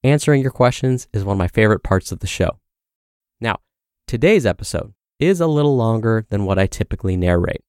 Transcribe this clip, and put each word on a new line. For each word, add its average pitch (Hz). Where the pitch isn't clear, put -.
Answering 139
your 131
questions 127
is 98
one 98
of -
my 90
favorite 107
parts -
of 85
the 92
show. -
Now, 113
today's 147
episode 95
is 170
a 165
little 147
longer 113
than 101
what 95
I 95
typically -
narrate. 87